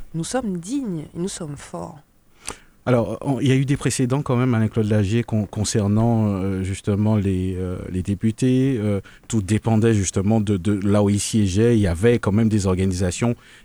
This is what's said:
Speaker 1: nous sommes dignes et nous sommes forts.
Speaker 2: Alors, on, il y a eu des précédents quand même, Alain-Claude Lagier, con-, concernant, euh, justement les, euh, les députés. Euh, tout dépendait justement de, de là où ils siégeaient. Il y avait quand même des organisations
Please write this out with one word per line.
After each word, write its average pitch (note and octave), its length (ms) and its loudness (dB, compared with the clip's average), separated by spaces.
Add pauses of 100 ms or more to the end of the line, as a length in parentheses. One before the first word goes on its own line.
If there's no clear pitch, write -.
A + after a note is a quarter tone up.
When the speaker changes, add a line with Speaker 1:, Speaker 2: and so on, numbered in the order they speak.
(140)
Speaker 1:
nous D#3+ 100 -4
sommes A3 340 -4
dignes F#3+ 560 -6
et - 40 -10
nous F3 100 -4
sommes D3 280 -10
forts. E3+ 420 -14 (880)
Speaker 2:
Alors, A2+ 340 2
on, C3+ 200 -2
il C3+ 60 0
y B2+ 60 4
a C3 40 4
eu C3+ 100 0
des C#3 100 0
précédents C3+ 460 -2
quand B2+ 140 0
même, B2 180 2
Alain-Claude A2 340 0
Lagier, G#2+ 340 2
con-, G#2+ 220 -2
concernant, A2 840 2
euh, F#2+ 340 -2
justement G2+ 540 0
les, F#2+ 400 0
euh, F#2 200 -6 (140)
les F#2 120 -4
députés. B2+ 800 0
Euh, G2+ 220 -2 (260)
tout A2 140 0
dépendait A2 500 2
justement G2+ 480 0
de, G2+ 160 0
de F#2 160 -2 (160)
là G#2 140 4
où G2+ 80 4
ils G2+ 100 2
siégeaient. G#2+ 560 2
Il G#2+ 40 4
y G2+ 60 2
avait G2+ 320 2
quand G#2 140 0
même A2+ 160 4
des G2+ 180 2
organisations F#2+ 680 0 (280)